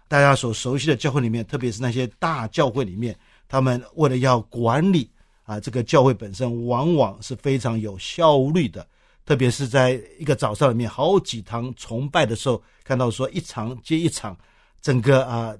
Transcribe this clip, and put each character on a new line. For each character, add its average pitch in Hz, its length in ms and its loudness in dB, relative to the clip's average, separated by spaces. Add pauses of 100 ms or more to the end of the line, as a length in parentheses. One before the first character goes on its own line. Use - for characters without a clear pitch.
大 143 120 2
家 139 160 6
所 120 180 -2
熟 127 240 -4
悉 139 100 -4
的 160 80 2
教 147 160 -2
会 139 80 0
里 120 100 0
面， 113 160 -4
特 - 120 -8
别 123 140 -4
是 104 100 -8
那 123 100 -2
些 127 140 -2 (140)
大 120 300 -4
教 143 200 2
会 123 160 -2
里 90 100 -10
面， 110 220 -6 (300)
他 135 120 0
们 127 220 2 (140)
为 156 120 2
了 127 120 0
要 127 220 4
管 120 520 2
理 143 160 0 (360)
啊， 107 140 -8
这 107 120 -10
个 123 100 -2
教 135 220 4
会 131 100 6
本 98 200 -12
身 120 340 -4
往 127 280 0
往 113 260 2
是 - 140 -10
非 135 220 -2
常 113 220 -2
有 107 180 -8
效 156 420 4 (100)
率 160 180 2
的， - 180 -10 (400)
特 151 100 2
别 127 140 4
是 135 180 -2
在 127 340 2 (180)
一 156 60 -12
个 135 100 2
早 110 180 -2
上 135 160 4
里 117 60 0
面 117 140 -2
好 175 300 2
几 117 220 -8
堂 120 340 -8
崇 127 340 -8
拜 156 160 0
的 113 100 -2
时 - 140 -4
候， 117 120 -2 (220)
看 131 140 -4
到 123 120 0
说 127 200 -4
一 160 100 -8
场 117 440 -8
接 160 140 -2
一 165 120 0
场， 101 280 -10 (440)
整 127 200 0
个， 131 240 4
啊， 117 340 -6